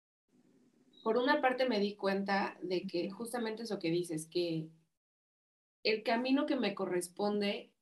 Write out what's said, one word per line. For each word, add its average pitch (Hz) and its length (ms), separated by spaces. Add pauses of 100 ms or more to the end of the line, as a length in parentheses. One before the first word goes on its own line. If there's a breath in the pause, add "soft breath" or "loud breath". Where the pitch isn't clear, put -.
(1040)
por 226 140
una 285 240
parte 254 260
me 214 120
di 202 160
cuenta 196 640
de 180 240
que 175 240
justamente 226 540
eso 208 160
que 165 120
dices, 170 360
que 165 400 (1160)
el 214 200
camino 262 420
que 302 100
me 208 200
corresponde 202 960 (100)